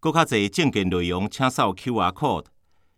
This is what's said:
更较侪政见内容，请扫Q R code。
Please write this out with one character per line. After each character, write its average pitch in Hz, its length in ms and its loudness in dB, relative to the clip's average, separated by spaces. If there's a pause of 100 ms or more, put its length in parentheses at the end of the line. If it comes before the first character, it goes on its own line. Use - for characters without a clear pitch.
更 160 120 0
较 165 120 4
侪 107 240 2
政 139 220 2
见 98 180 0
内 87 200 0
容， 92 200 -2
请 131 220 -2
扫 123 220 0
Q 113 240 -4
R 92 160 0
code。 107 340 -4 (520)